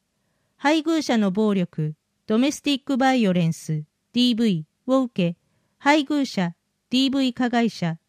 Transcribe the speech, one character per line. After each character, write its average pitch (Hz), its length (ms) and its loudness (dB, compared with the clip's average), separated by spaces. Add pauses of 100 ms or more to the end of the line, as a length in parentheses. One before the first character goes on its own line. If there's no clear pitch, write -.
(560)
配 302 280 0
偶 320 180 0
者 254 160 0
の 202 140 2
暴 208 220 0
力、 160 420 -4 (300)
ド 220 120 0
メ 262 140 2
ス - 100 -10
テ 285 140 0
ィ - 20 -4
ッ - 60 -8
ク 277 140 -2
バ 262 180 2
イ 233 120 2
オ 185 60 2
レ 175 120 2
ン 160 80 0
ス、 151 300 -6 (300)
デ 240 80 2
ィ 247 100 4
ー 226 40 0
ブ 226 120 0
イ 165 180 -2 (200)
を 262 160 2
受 180 320 -2
け、 - 40 -14 (420)
配 294 260 2
偶 294 200 -2
者、 175 280 -4 (360)
デ 240 100 0
ィ 269 80 2
ー 262 40 0
ブ 269 120 0
イ 254 100 -2
加 254 160 -2
害 233 200 0
者 165 280 -6 (120)